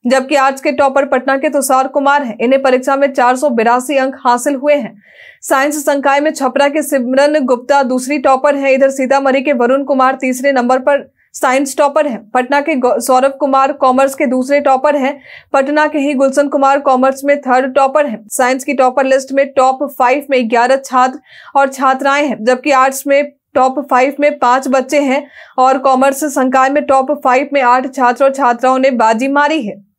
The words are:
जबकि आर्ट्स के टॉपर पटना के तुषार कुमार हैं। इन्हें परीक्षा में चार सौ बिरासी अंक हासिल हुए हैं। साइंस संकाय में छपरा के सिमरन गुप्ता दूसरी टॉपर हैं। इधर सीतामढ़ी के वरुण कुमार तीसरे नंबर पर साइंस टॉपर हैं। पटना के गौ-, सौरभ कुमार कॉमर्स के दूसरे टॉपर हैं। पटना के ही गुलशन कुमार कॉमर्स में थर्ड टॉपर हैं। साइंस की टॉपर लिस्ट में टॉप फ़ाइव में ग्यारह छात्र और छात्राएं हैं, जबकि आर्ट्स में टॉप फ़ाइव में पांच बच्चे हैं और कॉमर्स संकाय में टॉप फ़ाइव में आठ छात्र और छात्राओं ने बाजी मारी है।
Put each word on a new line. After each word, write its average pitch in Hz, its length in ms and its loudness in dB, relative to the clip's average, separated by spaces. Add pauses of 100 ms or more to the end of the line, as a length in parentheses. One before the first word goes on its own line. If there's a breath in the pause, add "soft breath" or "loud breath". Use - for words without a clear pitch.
जबकि 262 280 0
आर्ट्स 269 260 0
के 302 100 0
टॉपर 277 340 0
पटना 269 320 -2
के 285 120 -2
तुषार 262 380 0
कुमार 277 360 0
हैं। 226 180 -8
इन्हें 262 200 2
परीक्षा 262 340 0
में 277 180 0
चार 254 220 2
सौ 277 140 -2
बिरासी 247 480 0
अंक 269 180 -2
हासिल 247 400 -2
हुए 285 180 0
हैं। 269 280 -4 (400 loud breath)
साइंस 285 440 -2
संकाय 277 340 0
में 302 140 0
छपरा 277 340 0
के 294 140 -2
सिमरन 285 580 0
गुप्ता 269 440 0
दूसरी 254 340 -2
टॉपर 277 380 2
हैं। 269 160 -2
इधर 269 180 2
सीतामढ़ी 269 520 0
के 294 120 -2
वरुण 254 300 0
कुमार 262 380 0
तीसरे 254 300 -2
नंबर 262 280 0
पर 285 340 -2 (200)
साइंस 269 440 -2
टॉपर 294 300 0
हैं। 233 220 -8
पटना 254 320 0
के 311 140 -2
गौ-, 254 240 0
सौरभ 254 320 2
कुमार 269 400 0
कॉमर्स 269 440 0
के 311 100 -2
दूसरे 254 340 -2
टॉपर 277 360 2
हैं। 285 260 -4 (320 loud breath)
पटना 294 340 0
के 302 120 -4
ही 285 140 -2
गुलशन 269 340 0
कुमार 277 320 2
कॉमर्स 269 440 0
में 285 180 0
थर्ड 262 340 0
टॉपर 277 300 2
हैं। 220 220 -8
साइंस 262 360 -2
की 285 100 -4
टॉपर 262 320 0
लिस्ट 262 260 0
में 269 260 -2
टॉप 262 260 0
फ़ाइव 269 460 -2
में 254 200 0
ग्यारह 247 260 2
छात्र 262 440 -2 (400 loud breath)
और 277 80 2
छात्राएं 269 600 0
हैं, 214 180 -6
जबकि 254 260 0
आर्ट्स 269 360 0
में 285 240 0 (220)
टॉप 262 360 0
फ़ाइव 269 300 2
में 294 200 0
पांच 254 280 0
बच्चे 262 320 0
हैं 285 280 -2 (300 loud breath)
और 262 200 2
कॉमर्स 269 460 0
संकाय 262 460 0
में 285 160 -2
टॉप 269 260 0
फ़ाइव 285 420 0
में 277 80 2
आठ 254 340 0
छात्र 247 300 0
और 269 120 2
छात्राओं 262 420 0
ने 269 120 2
बाजी 233 360 0
मारी 294 340 0
है। - 380 -12